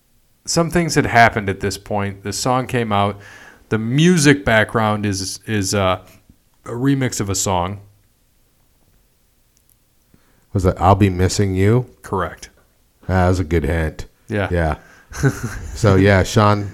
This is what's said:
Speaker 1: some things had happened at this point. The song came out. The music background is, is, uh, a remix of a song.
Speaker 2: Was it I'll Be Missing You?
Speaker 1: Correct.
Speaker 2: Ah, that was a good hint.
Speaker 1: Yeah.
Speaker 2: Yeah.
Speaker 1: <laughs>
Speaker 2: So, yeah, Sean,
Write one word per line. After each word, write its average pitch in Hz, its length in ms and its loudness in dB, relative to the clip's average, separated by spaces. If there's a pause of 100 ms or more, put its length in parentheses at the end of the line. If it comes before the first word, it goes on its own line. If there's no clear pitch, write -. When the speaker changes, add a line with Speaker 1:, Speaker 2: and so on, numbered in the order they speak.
(460)
Speaker 1:
some 165 240 -2
things 170 260 -2
had 127 100 2
happened 110 440 2
at 90 120 -6
this 98 160 -4
point. 101 460 -8
The 101 100 -8
song 127 340 -2
came 117 240 -4
out. 101 280 0 (500)
The 110 100 -2
music 143 680 2
background 107 600 0
is, 95 420 -6
is, 104 260 -2
uh, 92 320 0 (600)
a - 60 -14
remix 131 480 -2
of 104 100 -4
a 95 60 -4
song. 95 440 -2 (2750)
Speaker 2:
Was 95 120 0
it 90 140 2
I'll 95 160 4
Be 98 140 4
Missing 92 460 0
You? 110 300 2 (160)
Speaker 1:
Correct. - 480 -8 (540)
Speaker 2:
Ah, - 40 -16
that 92 220 2
was 90 100 2
a 92 40 -2
good 80 200 0
hint. 78 420 -4 (240)
Speaker 1:
Yeah. 101 220 -2
Speaker 2:
Yeah. 80 320 0
Speaker 1:
<laughs> - 460 -6 (440)
Speaker 2:
So, 98 220 2
yeah, 95 280 4
Sean, 104 500 2